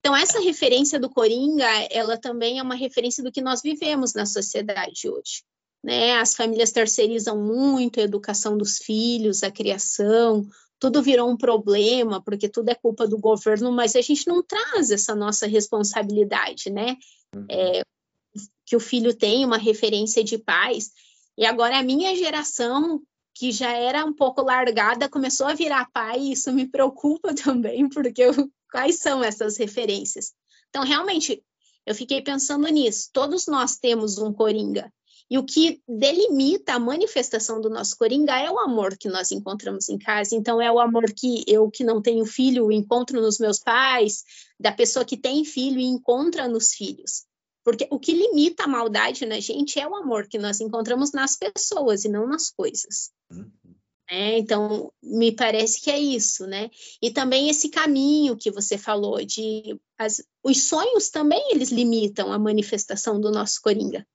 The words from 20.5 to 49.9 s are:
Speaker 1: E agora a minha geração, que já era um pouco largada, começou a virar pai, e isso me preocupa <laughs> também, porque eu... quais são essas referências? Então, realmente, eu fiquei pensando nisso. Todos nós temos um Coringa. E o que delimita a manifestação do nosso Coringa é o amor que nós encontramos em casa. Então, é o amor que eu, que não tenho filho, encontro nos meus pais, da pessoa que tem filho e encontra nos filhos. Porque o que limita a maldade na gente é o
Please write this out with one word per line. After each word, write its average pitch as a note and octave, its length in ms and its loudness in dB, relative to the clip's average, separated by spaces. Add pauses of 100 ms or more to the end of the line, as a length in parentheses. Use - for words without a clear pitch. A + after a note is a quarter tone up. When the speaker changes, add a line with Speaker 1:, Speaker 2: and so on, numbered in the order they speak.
Speaker 1:
E A3 80 2
agora A#3+ 320 2
a C4+ 40 2
minha D4+ 320 0
geração, D4+ 840 -2 (340)
que B3 160 -4
já A#3+ 220 -2
era B3+ 320 0
um D4+ 80 -4
pouco C4+ 300 2
largada, B3 680 2
começou C4+ 380 -2
a D4+ 80 0
virar D4 360 -2
pai, A#3 300 -4
e C#4 120 -2
isso B3+ 200 -4
me C4 160 2
preocupa C#4+ 680 0
<laughs> - 0 -
também, B3 540 0
porque B3+ 340 0
eu... B3 100 8 (380)
quais C4+ 280 0
são C4+ 260 0
essas G#3+ 320 -2
referências? G3+ 760 -4 (340)
Então, C4+ 160 -4
realmente, D4+ 580 0 (440)
eu G#3+ 80 -4
fiquei C4 260 -4
pensando C#4+ 480 -2
nisso. D4 420 0
Todos D4 360 -2
nós C4+ 300 -2
temos A3 420 0
um G#3+ 160 -4
Coringa. G#3 580 -2 (380)
E B3+ 80 2
o C4+ 60 -2
que D#4+ 440 2
delimita C#4+ 840 2
a A#3+ 40 0
manifestação A#3+ 800 -2
do A3 120 -2
nosso A3+ 260 -4
Coringa C4 420 2
é D4+ 120 -2
o - 80 -2
amor G#3+ 400 0
que G#3+ 100 -8
nós F#3 240 -4
encontramos G3 560 -8
em G3+ 80 -6
casa. G#3 380 -2
Então, A#3 260 0
é A#3 100 2
o A#3+ 80 6
amor A#3 260 4 (120)
que B3 300 -2
eu, G#3+ 240 6
que B3+ 120 -8
não A3+ 200 0
tenho A3+ 240 2
filho, B3 440 2
encontro A#3 520 0
nos G#3+ 160 0
meus G#3 200 0
pais, B3 640 2 (380)
da G#3 100 2
pessoa A#3 320 0
que - 140 -4
tem C#4 260 0
filho C4 380 -2
e B3+ 40 0
encontra B3+ 640 0
nos A3+ 280 0
filhos. - 500 -10 (400)
Porque A#3 260 0
o C#4+ 80 -4
que - 140 -2
limita E4+ 520 2
a D4+ 40 -2
maldade A#3 560 0
na G#3+ 160 -6
gente C#4+ 400 -4
é D4 80 -6
o F#4+ 60 -6